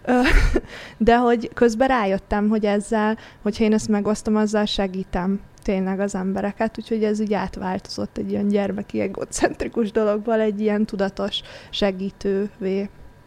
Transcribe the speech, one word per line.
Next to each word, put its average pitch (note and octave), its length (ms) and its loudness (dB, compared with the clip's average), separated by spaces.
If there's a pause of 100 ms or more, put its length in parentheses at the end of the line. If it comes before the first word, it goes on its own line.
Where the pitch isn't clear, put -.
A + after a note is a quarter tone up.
Ö, B3 160 2 (420)
<laughs> - 340 -18
de A3+ 220 6
hogy A#3+ 360 2
közben A#3+ 340 4
rájöttem, G#3 600 0
hogy A3 160 2
ezzel, G#3+ 540 0 (240)
hogyha A3 220 0
én G#3+ 80 4
ezt A3 160 2
megosztom, G#3 480 0
azzal G#3+ 280 2
segítem F#3+ 760 -2 (220)
tényleg F#3+ 380 -2
az G3+ 140 -2
embereket, G3 640 -4
úgyhogy A3 260 -2
ez G#3+ 160 0
így G#3 140 0
átváltozott F#3+ 840 -6
egy G3 120 -6
ilyen G3+ 180 0
gyermeki G3+ 520 -2
egocentrikus - 920 -4
dologból G#3+ 500 0
egy G#3+ 200 0
ilyen G#3+ 260 0
tudatos G3 540 -4 (300)
segítővé. G3 1160 -4 (380)